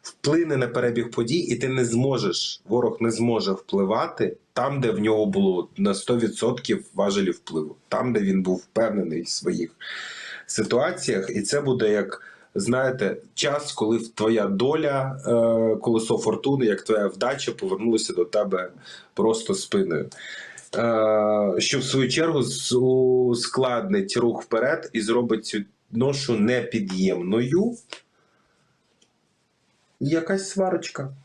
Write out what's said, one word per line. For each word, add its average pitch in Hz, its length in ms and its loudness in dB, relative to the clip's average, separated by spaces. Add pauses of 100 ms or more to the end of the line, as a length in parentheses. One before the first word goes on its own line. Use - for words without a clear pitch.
вплине 156 560 0
на 123 100 0
перебіг 117 440 0
подій, 123 280 0
і - 160 -2
ти 135 120 -4
не 127 180 2
зможеш, 113 800 0
ворог 113 340 0
не 113 120 2
зможе 110 400 0
впливати 101 880 0 (180)
там, 135 260 0
де 117 100 2
в 98 80 -2
нього 107 260 2
було 95 520 2
на 101 160 2
сто 120 240 0
відсотків 110 760 -2
важелі 98 380 0
впливу, 78 440 -6 (140)
там, 117 240 0
де 107 60 2
він 95 240 2
був 90 140 0
впевнений 85 640 -2
в - 80 -10
своїх - 420 -4 (760)
ситуаціях. 120 840 0
І 104 120 -4
це 143 200 0
буде, 123 300 2
як, 101 300 0 (340)
знаєте, 104 600 0 (160)
час, 143 380 -2
коли 110 260 0
в-, 113 100 -4
твоя 110 400 2
доля, 135 800 0
е, 113 480 4
колесо 110 420 0
фортуни, 139 480 0
як 101 160 2
твоя 107 260 0
вдача, 123 440 -2
повернулася 98 640 -2
до 87 120 2
тебе 98 460 -2 (420)
просто 110 400 0
спиною. 82 560 -2 (680)
Е, 107 800 2
що, - 220 0
в - 40 -4
свою 131 260 0
чергу, 156 340 2
з-, - 320 -2
ускладнить 123 1400 2
рух 117 260 2
вперед 135 500 0
і 113 80 0
зробить 113 440 0
цю 107 120 -6 (340)
ношу 131 480 0
непід'ємною. 110 1400 0 (2250)
Якась 165 500 -2
сварочка. 180 640 -2 (120)